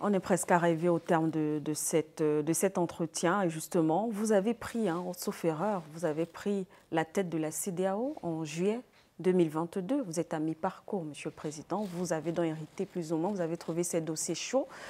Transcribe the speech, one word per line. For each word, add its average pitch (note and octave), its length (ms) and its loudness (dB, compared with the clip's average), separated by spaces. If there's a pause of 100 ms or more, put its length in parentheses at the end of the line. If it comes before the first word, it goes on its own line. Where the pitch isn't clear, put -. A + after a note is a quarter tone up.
On G#3 100 2
est F#3+ 80 4
presque F#3 320 2
arrivé E3+ 380 4
au E3+ 100 4
terme D#3+ 300 2
de, D3+ 340 0
de D3+ 100 -2
cette, D#3 480 -2
de D3+ 320 2
cet F#3+ 240 2
entretien. F3 680 0
Et F3 60 2
justement, D#3+ 640 2
vous G#3+ 220 0
avez G#3 200 4
pris, A3+ 360 -2
hein, F3 160 -2 (100)
sauf - 300 -6
erreur, F3 360 0 (120)
vous E3 100 -6
avez D#3+ 220 0
pris G3 400 -2 (260)
la D#3+ 140 2
tête F#3 240 -2
de E3 80 -2
la D#3 140 0
cedeao G3 680 -2
en E3 220 -2
juillet F3+ 380 0 (380)
deux F3+ 120 4
mille F3 180 6
vingt-deux. F3+ 520 -2
Vous E3+ 180 -4
êtes E3 140 -4
à D#3+ 60 -2
mi-parcours, D#3+ 680 -2
Monsieur D3+ 240 -8
le D3+ 60 -8
Président. D#3+ 580 -6
Vous F3 180 -4
avez D#3+ 220 -2
donc E3+ 140 2
hérité D#3 380 -6
plus E3+ 280 -4
ou D#3+ 40 2
moins, F3 140 0
vous G3 100 -2
avez E3 140 -2
trouvé E3+ 300 -4
ces F3 160 0
dossiers D#3+ 340 -4
chauds. - 320 0 (220)